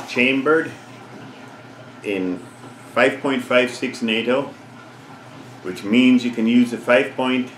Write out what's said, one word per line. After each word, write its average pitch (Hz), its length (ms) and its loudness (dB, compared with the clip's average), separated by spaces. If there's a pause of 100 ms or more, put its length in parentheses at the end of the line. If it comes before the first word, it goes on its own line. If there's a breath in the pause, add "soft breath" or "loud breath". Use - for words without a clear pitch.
chambered 135 640 0 (1300)
in 92 340 -4 (540)
five 135 300 0
point 135 200 -2
five 123 280 2
six - 320 -8
nato, 117 500 -2 (1080)
which 92 200 -10
means 123 400 4
you 120 100 -4
can 113 140 -2
use 120 260 4
the 113 40 -6
five 127 400 2
point 127 420 -2